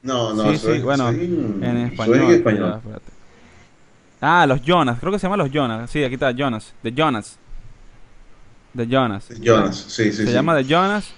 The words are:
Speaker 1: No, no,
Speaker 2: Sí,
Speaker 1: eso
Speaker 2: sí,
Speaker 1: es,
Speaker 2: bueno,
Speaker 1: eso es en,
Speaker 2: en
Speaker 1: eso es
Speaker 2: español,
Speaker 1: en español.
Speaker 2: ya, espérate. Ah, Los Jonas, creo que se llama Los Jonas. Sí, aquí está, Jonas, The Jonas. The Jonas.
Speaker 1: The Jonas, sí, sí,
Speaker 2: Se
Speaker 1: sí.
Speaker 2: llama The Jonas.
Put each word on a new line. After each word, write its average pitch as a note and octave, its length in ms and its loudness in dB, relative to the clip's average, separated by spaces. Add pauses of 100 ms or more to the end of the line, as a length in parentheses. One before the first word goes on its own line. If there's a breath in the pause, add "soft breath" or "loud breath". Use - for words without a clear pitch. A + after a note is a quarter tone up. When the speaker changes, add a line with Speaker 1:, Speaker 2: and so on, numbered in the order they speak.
Speaker 1:
No, A#2+ 320 -2
no, G#2+ 160 0
Speaker 2:
Sí, G#2 60 4
Speaker 1:
eso A2 160 -2
Speaker 2:
sí, A#2+ 60 2
Speaker 1:
es, B2 60 -2
Speaker 2:
bueno, C3 260 0
Speaker 1:
eso A2+ 120 -2
es F3 60 -2
en, A#2+ 360 -2
Speaker 2:
en A#2+ 140 0
Speaker 1:
eso A#2+ 80 -2
es A#2 60 -6
Speaker 2:
español, A2+ 300 2
Speaker 1:
en E3 100 4
español. G#2 400 4
Speaker 2:
ya, G#2+ 60 -6
espérate. - 340 -16 (1080 soft breath)
Ah, D#3+ 260 4
Los B2+ 160 2
Jonas, C#3+ 360 2
creo F3 120 -4
que G3+ 80 -2
se F#3+ 80 -4
llama G3+ 100 0
Los C#3+ 140 0
Jonas. A#2+ 400 -2
Sí, D3+ 120 0
aquí B2+ 120 -2
está, C3 160 0
Jonas, B2 500 -4
The A2+ 100 -6
Jonas. B2+ 460 -2 (1400)
The A#2+ 120 -4
Jonas. A#2+ 400 0
Speaker 1:
The - 140 -20
Jonas, G#2 360 4
sí, - 280 -4
sí, G2+ 80 2
Speaker 2:
Se G#2+ 140 -2
Speaker 1:
sí. A#2+ 60 0
Speaker 2:
llama D3+ 220 2
The C3+ 100 2
Jonas. F#3+ 520 0